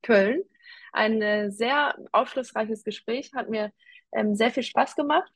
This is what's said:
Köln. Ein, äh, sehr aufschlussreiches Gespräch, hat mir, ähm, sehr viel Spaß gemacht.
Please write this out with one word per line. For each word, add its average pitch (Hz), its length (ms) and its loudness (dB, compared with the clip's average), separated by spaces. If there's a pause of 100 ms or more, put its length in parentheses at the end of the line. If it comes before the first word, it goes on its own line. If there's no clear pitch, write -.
Köln. 226 400 4 (500)
Ein, 220 300 0
äh, 208 280 0
sehr 269 440 0 (160)
aufschlussreiches 226 720 -2
Gespräch, 226 500 -8
hat 247 160 -6
mir, 214 220 -4 (420)
ähm, 214 220 0
sehr 226 160 2
viel 254 120 -2
Spaß - 320 0
gemacht. 302 400 0